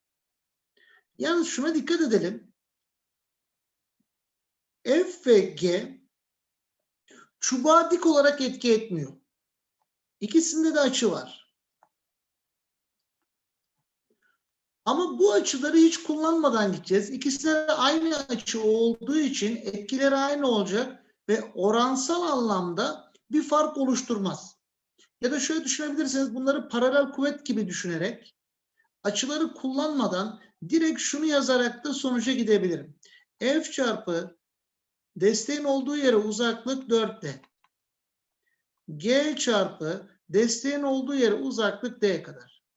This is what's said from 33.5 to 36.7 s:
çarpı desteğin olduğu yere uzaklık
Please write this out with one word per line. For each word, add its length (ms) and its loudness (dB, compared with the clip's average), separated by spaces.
çarpı 760 -4
desteğin 480 0
olduğu 340 0
yere 180 4
uzaklık 760 -2